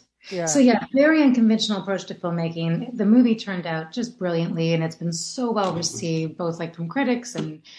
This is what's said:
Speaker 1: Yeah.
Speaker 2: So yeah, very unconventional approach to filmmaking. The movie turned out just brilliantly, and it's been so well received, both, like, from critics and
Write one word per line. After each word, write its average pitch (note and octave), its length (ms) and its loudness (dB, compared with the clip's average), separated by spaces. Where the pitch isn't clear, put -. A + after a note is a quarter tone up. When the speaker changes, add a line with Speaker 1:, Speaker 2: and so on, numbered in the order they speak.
Speaker 1:
Yeah. F3 140 -4
Speaker 2:
So G#3+ 140 2
yeah, A#3+ 340 6
very D4+ 280 6
unconventional A3 600 2
approach F#3+ 240 -6
to F#3+ 100 -10
filmmaking. E3 800 -4
The G#3+ 100 -2
movie A#3 300 6
turned F3+ 320 -6
out D#3+ 240 -6
just - 260 -8
brilliantly, E3 560 0
and E3 80 2
it's D#3+ 140 -4
been E3 160 -6
so A#3 400 -6
well F#3+ 240 0
received, D#3+ 600 -4
both, E3+ 220 -4
like, E3 140 -8
from E3 140 -8
critics E3 480 -4
and D#3 260 -8